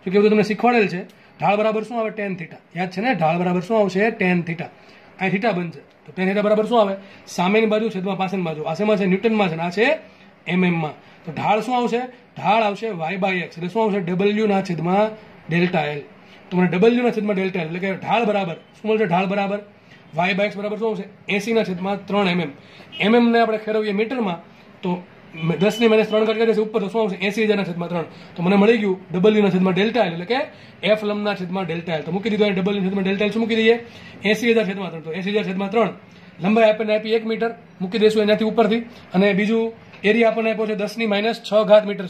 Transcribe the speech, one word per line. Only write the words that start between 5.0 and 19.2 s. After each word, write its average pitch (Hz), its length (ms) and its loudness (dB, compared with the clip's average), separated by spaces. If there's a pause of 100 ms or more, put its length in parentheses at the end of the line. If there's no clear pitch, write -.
અહીં 185 120 -2
theta 208 200 0
બનશે. 170 260 -6
તો - 340 -20
tan 190 160 -2
theta 202 140 0
બરાબર 214 240 2
શું 233 140 2
આવે? 196 140 2 (320)
સામેની 208 400 0
બાજુ 214 220 0
છેદમાં 190 280 -6
પાછળની 185 260 -4
બાજુ. 156 200 -6
આ 156 120 -4
શેમાં 208 220 0
છે? 196 100 0
ન્યૂટનમાં 196 420 2
છે. 160 40 -2
અને 165 100 -6
આ 175 80 -4
છે 254 280 0 (480)
એમ 180 180 0
એમ 175 160 0
માં. 147 140 -6 (300)
તો 160 80 -12
ઢાળ 190 280 0
શું 247 160 -2
આવશે? 240 240 0 (360)
ઢાળ 196 260 2
આવશે 208 280 -2
વાય 170 260 -6
by 190 180 -2
x. 165 240 -8
એટલે 175 100 -6
શું 220 140 -2
આવશે? 208 180 0
ડબલ્યુના 196 600 0
છેદમાં 185 480 0 (400)
ડેલ્ટા 170 340 0
એલ. 147 180 -6 (520)
તમને 180 240 2
W 240 240 4
ના 240 80 2
છેદમાં 208 260 -2
delta 190 240 -4
L, 160 40 -4
એટલે 165 140 -8
કે 190 140 -4
ઢાળ 214 320 -2
બરાબર, 196 300 -2
શું - 360 -10
મળશે? 220 140 2
ઢાળ 180 220 0